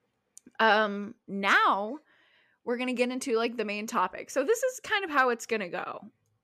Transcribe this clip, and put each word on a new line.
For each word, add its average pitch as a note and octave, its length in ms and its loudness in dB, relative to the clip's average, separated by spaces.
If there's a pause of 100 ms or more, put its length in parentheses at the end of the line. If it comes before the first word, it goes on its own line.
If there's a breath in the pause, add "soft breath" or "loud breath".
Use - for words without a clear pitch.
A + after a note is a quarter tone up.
(600)
Um, G#3 560 2 (120)
now G#3+ 720 2 (680)
we're A#3 120 -2
gonna B3+ 160 -2
get B3 160 2
into, B3+ 280 -2
like, A#3 200 0
the G#3+ 80 -2
main G#3 220 -6
topic. - 420 -2
So C4 140 0
this A4+ 200 2
is B4+ 180 -2
kind G4+ 240 -2
of E4 40 -4
how C4 200 4
it's A#3+ 160 -2
gonna G#3 240 -4
go. - 320 -8 (420)